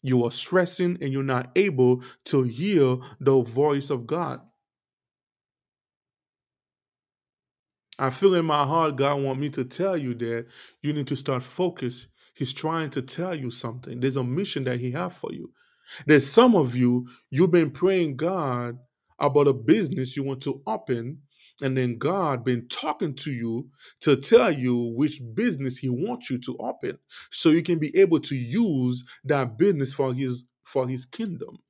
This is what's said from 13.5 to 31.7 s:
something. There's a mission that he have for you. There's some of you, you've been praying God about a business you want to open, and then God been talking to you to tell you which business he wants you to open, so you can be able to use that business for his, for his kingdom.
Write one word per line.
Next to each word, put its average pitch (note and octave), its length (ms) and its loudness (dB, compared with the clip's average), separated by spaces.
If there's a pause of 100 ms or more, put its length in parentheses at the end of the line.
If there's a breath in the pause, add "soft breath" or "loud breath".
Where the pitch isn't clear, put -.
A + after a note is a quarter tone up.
something. B2 480 -10
There's C3 160 0
a C3 80 -2
mission C3+ 400 -4
that B2 160 -2
he B2 100 -4
have F3 220 -6
for - 200 -12
you. - 200 -14 (520 loud breath)
There's D3 240 6
some A#3 280 8
of B2+ 180 2
you, B2 340 2 (220 loud breath)
you've D#3+ 220 4
been E3 180 4
praying E3+ 460 0
God B2+ 600 -4 (440)
about C#3+ 260 4
a C#3 60 4
business C3 640 0
you C#3 80 -4
want C3+ 180 -6
to C#3 240 -6
open, C3+ 520 -6 (440 soft breath)
and C3 160 0
then B2 180 0
God C#3+ 480 -2
been A#2+ 220 -2
talking G3 480 -6
to - 160 -10
you A#2 400 -6 (300 soft breath)
to C#3+ 160 4
tell A3+ 340 6
you B2 460 0
which C#3 260 -2 (120)
business C#3 440 -2
he C3+ 100 -4
wants E3 400 -4
you B2+ 100 -4
to B2 200 -8
open, - 400 -8 (320 loud breath)
so - 200 4
you E3 120 4
can E3+ 160 0
be D3+ 180 -2
able E3+ 220 6
to C3+ 160 -4
use B2+ 720 0 (200 loud breath)
that C3+ 320 0
business C#3+ 360 2
for C3 200 -2
his, B2+ 320 -4 (200)
for C3 240 -2
his B2+ 180 -6
kingdom. - 500 -10 (140)